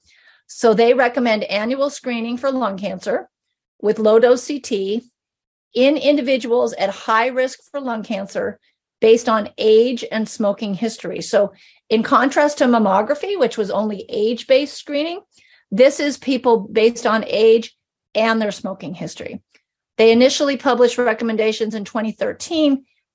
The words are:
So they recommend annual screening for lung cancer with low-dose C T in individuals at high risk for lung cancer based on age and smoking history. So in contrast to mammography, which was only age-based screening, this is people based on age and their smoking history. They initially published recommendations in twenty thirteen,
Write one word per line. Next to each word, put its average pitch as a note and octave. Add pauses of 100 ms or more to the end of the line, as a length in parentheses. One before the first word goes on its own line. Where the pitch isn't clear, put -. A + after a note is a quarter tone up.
(460)
So -
they A#3
recommend A#3+
annual B3
screening A#3+
for C4+
lung A3+
cancer F#3+ (500)
with G#3+
low-dose A3+
C D4
T G#3 (720)
in C4+
individuals B3
at G3
high A3+
risk B3+ (100)
for C#4+
lung A#3
cancer G3 (400)
based A#3
on G#3+ (100)
age A3+
and A3
smoking G3+
history. G#3+
So G3+ (340)
in A3
contrast C#4+
to C4+
mammography, B3
which A#3+
was A3
only G#3
age-based B3
screening, D#4+ (480)
this B3+
is C#4+
people B3
based A3
on G#3+
age A3+ (380)
and A3+
their G#3
smoking F#3+
history. - (540)
They A3+
initially C#4
published A#3+
recommendations A3
in G3+
twenty A3
thirteen, C#4 (300)